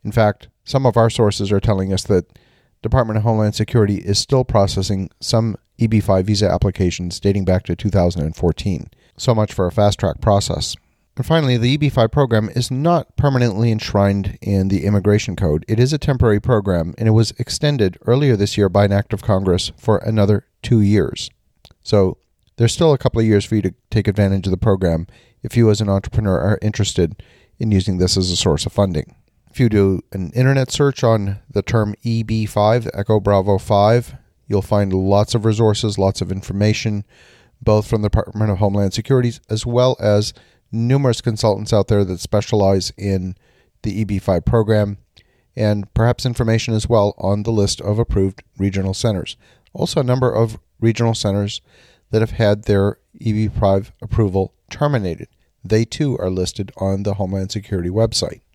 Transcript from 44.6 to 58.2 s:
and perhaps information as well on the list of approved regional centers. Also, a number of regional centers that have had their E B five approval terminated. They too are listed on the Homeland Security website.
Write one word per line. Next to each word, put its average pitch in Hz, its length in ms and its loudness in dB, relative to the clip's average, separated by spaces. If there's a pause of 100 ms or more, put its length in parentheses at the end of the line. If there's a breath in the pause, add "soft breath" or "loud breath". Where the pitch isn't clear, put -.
and 104 380 -2
perhaps 117 320 0
information 117 480 0
as 110 160 -2
well 104 300 2
on 101 240 -2
the 110 100 -2
list 101 300 0
of 104 160 -2
approved 98 440 -2 (140)
regional 95 380 -2
centers. 95 420 -4 (380 soft breath)
Also, - 260 -2
a 135 40 -2
number 123 280 0
of 113 260 0 (220)
regional 113 340 2
centers 101 460 -4 (500 soft breath)
that 110 120 2
have 110 100 -2
had 104 320 0
their 101 320 2 (240)
E 107 140 -2
B 107 140 0
five 98 520 0
approval 95 540 -2 (160)
terminated. 110 580 -4 (340)
They 110 220 0
too 139 340 -2
are 92 120 -2
listed 92 480 -4
on 98 240 -2
the 98 120 -2
Homeland 95 380 -4
Security 92 380 -4
website. 110 500 -2 (140)